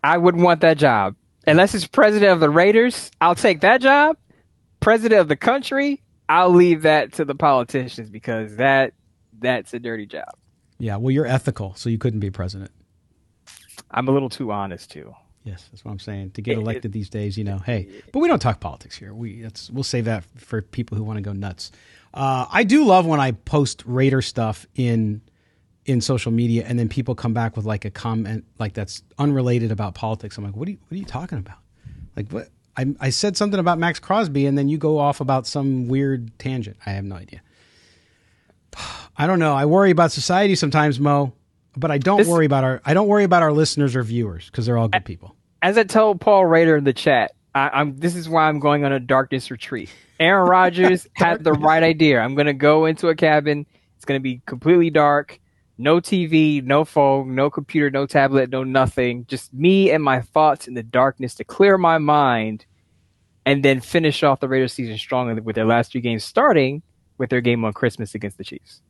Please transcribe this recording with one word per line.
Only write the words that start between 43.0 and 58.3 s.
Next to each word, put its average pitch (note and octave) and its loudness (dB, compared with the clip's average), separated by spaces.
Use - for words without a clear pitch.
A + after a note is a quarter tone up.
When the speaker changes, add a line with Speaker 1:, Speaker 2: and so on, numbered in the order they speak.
Speaker 2:
worry G#3 4
about F3 4
our D#3 2
listeners D3 0
or B2+ -2
viewers A2 -6
'cause A2+ -6
they're A#2+ 0
all A2+ 0
good F#2+ -2
Speaker 1:
A-, - -18
Speaker 2:
people. - -18
Speaker 1:
as F#3+ 2
I A3+ 4
told G#3+ 2
Paul G3 4
Rader E3 4
in C#3+ -2
the C#3 2
chat, A#2+ 0
I, C#3 0
I'm, C#3+ -2
this E3+ -4
is E3 -12
why D#3+ 2
I'm D3+ -2
going D3 0
on C#3 0
a C3+ -2
darkness C3 -2
retreat. A#2 -12
Aaron F3+ 4
Rodgers F3+ 4
Speaker 2:
<laughs> - -20
Speaker 1:
had E3+ 0
the D#3 -16
Speaker 2:
Darkness. D3+ 2
Speaker 1:
right D#3+ 4
idea. D#3 4
I'm B2 -4
gonna D3 0
go D3 4
into D#3+ -2
a E3 2
cabin. D3 0
It's - -20
gonna C#3 -2
be B2+ -8
completely E3 2
dark. D3 0
No D#3 2
T F3+ -2
V, D#3 2
no C#3 2
phone, C3+ 0
no C#3+ 0
computer, D3 -2
no C#3 -2
tablet, C3+ 2